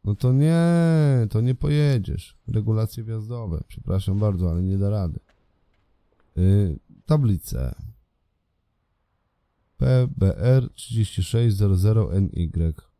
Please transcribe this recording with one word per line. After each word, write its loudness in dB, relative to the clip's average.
No -2
to 0
nie, 2
to 0
nie 0
pojedziesz. -2
Regulacje -2
wjazdowe, -8
przepraszam -4
bardzo, 0
ale -2
nie 0
da 0
rady. -4
Y, 2
tablice. 0
P 2
B 2
R 2
trzydzieści -4
sześć 0
zero 2
zero 2
N 2
Y. -2